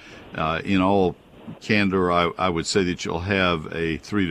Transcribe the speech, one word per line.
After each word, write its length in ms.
Uh, 300
in 160
all 360
candor, 520
I, 260
I 100
would 180
say 180
that 200
you'll 160
have 540
a 240
three 320